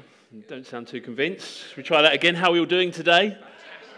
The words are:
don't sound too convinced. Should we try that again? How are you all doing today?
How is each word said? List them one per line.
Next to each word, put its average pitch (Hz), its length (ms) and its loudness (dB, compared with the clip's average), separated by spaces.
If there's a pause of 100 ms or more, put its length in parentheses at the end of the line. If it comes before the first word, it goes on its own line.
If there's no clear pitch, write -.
(460)
don't 131 180 -16
sound 120 220 -16
too 123 140 -12
convinced. 139 680 -8
Should - 120 -20
we 135 40 -14
try 156 180 2
that 151 120 6
again? 165 240 2
How 175 160 2
are - 20 2
you 170 60 2
all 160 60 0
doing 180 260 0
today? 175 440 2 (600)